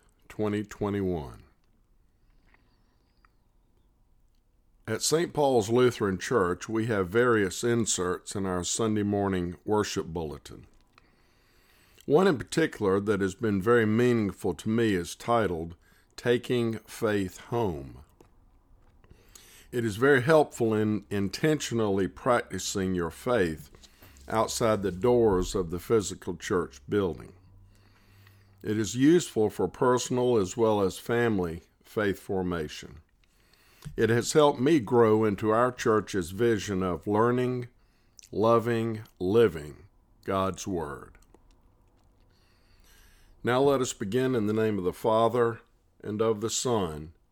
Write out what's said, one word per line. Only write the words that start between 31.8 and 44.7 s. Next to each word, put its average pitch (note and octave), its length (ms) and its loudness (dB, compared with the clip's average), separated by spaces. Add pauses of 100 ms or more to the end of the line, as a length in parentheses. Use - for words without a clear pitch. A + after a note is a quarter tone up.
faith G2+ 380 -2
formation. F2+ 800 -6 (960)
It A2+ 140 2
has A#2 240 0
helped D3 260 4
me D3+ 180 4
grow A2 460 4
into G#2+ 240 0
our A#2 240 4
church's G2+ 600 0
vision G2 500 0
of F2 240 -4
learning, B2 600 0 (640)
loving, A2+ 720 0 (140)
living F2+ 580 2 (500)
God's F#2+ 400 -2
Word. D#2 460 -8 (2250)
Now B2 200 2
let C#3 180 4
us B2 140 -4
begin B2+ 400 0
in G#2 140 0
the G#2+ 40 0
name A2 240 0